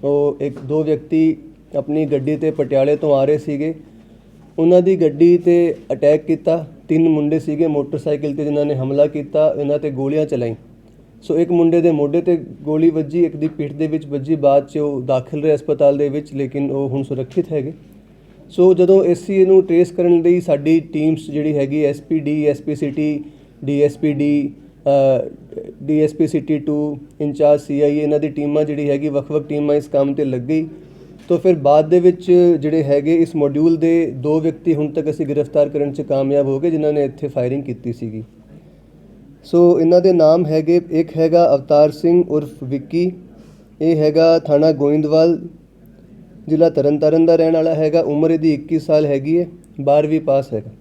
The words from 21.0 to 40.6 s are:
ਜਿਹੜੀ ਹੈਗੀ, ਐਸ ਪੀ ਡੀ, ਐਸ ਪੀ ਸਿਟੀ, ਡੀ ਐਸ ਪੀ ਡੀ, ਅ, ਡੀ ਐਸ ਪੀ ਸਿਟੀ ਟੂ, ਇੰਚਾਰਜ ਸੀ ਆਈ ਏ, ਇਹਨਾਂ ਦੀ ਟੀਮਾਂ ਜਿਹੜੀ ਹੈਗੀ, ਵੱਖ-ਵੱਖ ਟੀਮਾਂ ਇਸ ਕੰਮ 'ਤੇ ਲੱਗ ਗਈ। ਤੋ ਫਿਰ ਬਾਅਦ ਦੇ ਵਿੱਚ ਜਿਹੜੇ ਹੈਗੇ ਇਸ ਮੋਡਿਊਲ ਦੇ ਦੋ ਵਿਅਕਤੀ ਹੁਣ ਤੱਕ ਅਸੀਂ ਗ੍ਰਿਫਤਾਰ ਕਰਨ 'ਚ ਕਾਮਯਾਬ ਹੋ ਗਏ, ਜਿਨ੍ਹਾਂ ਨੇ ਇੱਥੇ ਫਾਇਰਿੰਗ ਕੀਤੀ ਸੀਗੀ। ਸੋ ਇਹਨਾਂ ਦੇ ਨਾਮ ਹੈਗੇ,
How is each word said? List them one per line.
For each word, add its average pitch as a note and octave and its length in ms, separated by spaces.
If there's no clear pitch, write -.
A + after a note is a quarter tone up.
ਜਿਹੜੀ D3 260
ਹੈਗੀ, C#3+ 280
ਐਸ C#3+ 160
ਪੀ D#3+ 180
ਡੀ, D3 280
ਐਸ C#3+ 160
ਪੀ D3+ 120
ਸਿਟੀ, D3 500
ਡੀ C#3+ 180
ਐਸ C#3+ 140
ਪੀ D3+ 160
ਡੀ, C#3+ 420
ਅ, C3+ 420
ਡੀ D3+ 180
ਐਸ D3+ 140
ਪੀ D#3+ 120
ਸਿਟੀ D#3 320
ਟੂ, D3 400
ਇੰਚਾਰਜ D3 400
ਸੀ C#3+ 200
ਆਈ D3 180
ਏ, D3+ 40
ਇਹਨਾਂ D3 180
ਦੀ D3+ 80
ਟੀਮਾਂ D3 360
ਜਿਹੜੀ D3 260
ਹੈਗੀ, C#3+ 180
ਵੱਖ-ਵੱਖ C#3+ 380
ਟੀਮਾਂ D3 300
ਇਸ D3 120
ਕੰਮ C#3 240
'ਤੇ D3 120
ਲੱਗ B2+ 160
ਗਈ। D#3 280
ਤੋ E3+ 100
ਫਿਰ F#3 160
ਬਾਅਦ D3+ 340
ਦੇ F3 120
ਵਿੱਚ F3 600
ਜਿਹੜੇ D3+ 220
ਹੈਗੇ C#3+ 340
ਇਸ E3 200
ਮੋਡਿਊਲ D3 400
ਦੇ E3 380
ਦੋ D3+ 260
ਵਿਅਕਤੀ D#3+ 340
ਹੁਣ D3 180
ਤੱਕ D#3 180
ਅਸੀਂ D#3 160
ਗ੍ਰਿਫਤਾਰ C#3+ 420
ਕਰਨ C#3+ 240
'ਚ C#3+ 80
ਕਾਮਯਾਬ C#3 460
ਹੋ C3+ 140
ਗਏ, E3 100
ਜਿਨ੍ਹਾਂ D3+ 220
ਨੇ D3 120
ਇੱਥੇ C#3 240
ਫਾਇਰਿੰਗ B2+ 340
ਕੀਤੀ A#2+ 300
ਸੀਗੀ। A2 320
ਸੋ F3 360
ਇਹਨਾਂ E3+ 200
ਦੇ F#3 120
ਨਾਮ D#3+ 340
ਹੈਗੇ, D#3+ 340